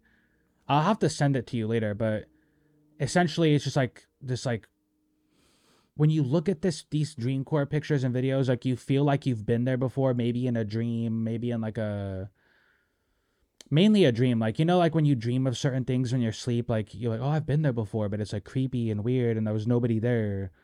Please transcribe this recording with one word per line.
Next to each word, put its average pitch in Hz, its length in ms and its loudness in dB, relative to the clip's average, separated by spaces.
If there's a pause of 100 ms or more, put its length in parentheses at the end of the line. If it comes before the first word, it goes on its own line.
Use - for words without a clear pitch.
(680)
I'll 147 140 4
have 208 180 2
to 160 100 2
send 139 260 2
it 120 120 -4
to - 80 -6
you 110 100 -2
later. 110 280 0
But 107 320 -2 (720)
essentially, 160 540 2
it's 143 100 2
just, 139 120 -4
like, - 300 -2 (160)
this, 127 240 -6
like, 117 220 -4 (1300)
when 151 140 4
you 156 120 2
look 151 260 0
at 185 140 -2
this, 180 280 -2
these 151 260 -2
Dreamcore 135 520 -2
pictures 147 360 0
and 123 100 0
videos, 131 340 0
like, 127 160 0
you 127 120 0
feel 139 280 0
like 143 220 2
you've 110 200 -2
been 117 180 2
there 131 140 0
before, 131 360 0
maybe 120 320 -2
in 120 100 -2
a 113 80 -2
dream, 113 600 -2
maybe 117 260 -4
in, 117 120 -2
like, 110 160 -6
a, 101 520 -4 (1400)
mainly 196 340 6
a 127 80 6
dream. 120 260 2
Like, 110 220 -2
you 156 40 2
know, 180 140 2
like, 165 160 2
when 156 120 2
you 143 100 4
dream 123 300 -2
of 120 120 -2
certain 131 260 -2
things 127 280 -2
when 131 80 0
you're 113 100 0
asleep, 120 400 -4
like, 110 240 -4
you're 117 160 -4
like, 113 100 -4
"Oh, 135 100 -2
I've 156 160 -2
been 151 160 0
there 139 100 2
before," 107 360 -2
but 104 120 -4
it's, 104 120 -6
like, 104 120 -6
creepy 127 480 -2
and 104 100 -2
weird 120 340 0
and 110 100 0
there 107 80 0
was 107 120 -2
nobody 120 320 2
there. 104 540 -2 (120)